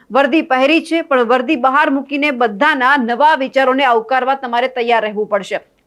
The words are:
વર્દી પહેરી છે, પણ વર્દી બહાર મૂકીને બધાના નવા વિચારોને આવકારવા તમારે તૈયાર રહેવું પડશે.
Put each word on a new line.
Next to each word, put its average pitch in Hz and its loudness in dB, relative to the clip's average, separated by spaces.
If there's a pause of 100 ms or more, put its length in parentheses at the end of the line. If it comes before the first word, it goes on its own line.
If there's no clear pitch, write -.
(100)
વર્દી 269 2
પહેરી 277 2
છે, 320 -4
પણ 269 0
વર્દી 247 0
બહાર 262 2
મૂકીને 277 -4
બધાના 254 0
નવા 247 2
વિચારોને 262 0
આવકારવા 254 0
તમારે 247 -4
તૈયાર 233 0
રહેવું 214 -4
પડશે. 202 -4 (260)